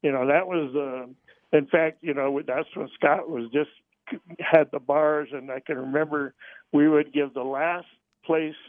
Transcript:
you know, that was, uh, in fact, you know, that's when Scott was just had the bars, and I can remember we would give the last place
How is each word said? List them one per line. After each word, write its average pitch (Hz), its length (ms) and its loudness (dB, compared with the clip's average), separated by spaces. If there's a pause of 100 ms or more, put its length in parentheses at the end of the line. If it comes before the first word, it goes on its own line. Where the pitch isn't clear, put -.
you 143 80 2
know, 131 160 0
that 160 180 2
was, 156 300 -4
uh, 127 800 -4
in 143 80 4
fact, 160 380 0
you 160 100 -4
know, 139 320 -2
that's 139 300 -4
when 139 180 -8
Scott - 340 2
was 120 240 -8
just 143 200 0 (680)
had 160 320 4
the 147 80 -6
bars, 147 520 0
and 135 200 -12
I 131 100 -10
can 143 180 -6
remember 143 560 -4 (380)
we 147 140 8
would 151 240 4
give 139 220 -2
the 139 100 -6
last 160 440 -4 (360)
place 160 300 -2 (160)